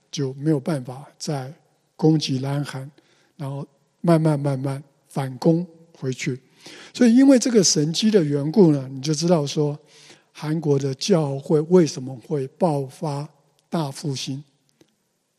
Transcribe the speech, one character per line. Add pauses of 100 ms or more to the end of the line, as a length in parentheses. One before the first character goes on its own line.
就
没
有
办
法
再 (440)
攻
击
南
韩， (460)
然
后 (320)
慢
慢
慢
慢 (280)
反
攻 (300)
回
去。 (520)
所
以
因
为
这
个
神
迹
的
缘
故
呢，
你
就
知
道
说， (540)
韩
国
的
教
会
为
什
么 (100)
会
爆
发 (420)
大
复
兴。 (960)